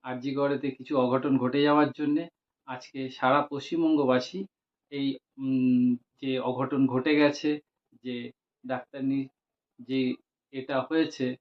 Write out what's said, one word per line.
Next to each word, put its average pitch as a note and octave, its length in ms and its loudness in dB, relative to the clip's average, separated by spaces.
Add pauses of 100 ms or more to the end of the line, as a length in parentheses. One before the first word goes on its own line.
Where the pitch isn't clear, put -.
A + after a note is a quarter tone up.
আরজি B2+ 320 -6
গড়েতে C#3 360 0
কিছু - 260 -4
অঘটন C3 400 2
ঘটে B2+ 240 0
যাওয়ার D3 300 4
জন্যে D3+ 380 -2 (360)
আজকে C3 440 -10
সারা C3 400 2
পশ্চিমবঙ্গবাসী D3 960 0 (440)
এই, C#3 280 -4 (200)
উম, B2+ 580 2 (260)
যে C3 180 -2
অঘটন B2+ 480 0
ঘটে C3 280 2
গেছে, D3+ 440 2 (440)
যে B2 280 -10 (340)
ডাক্তারনি C3+ 640 -4 (520)
যে B2+ 340 -2 (380)
এটা C3 300 -4
হয়েছে C#3+ 600 -2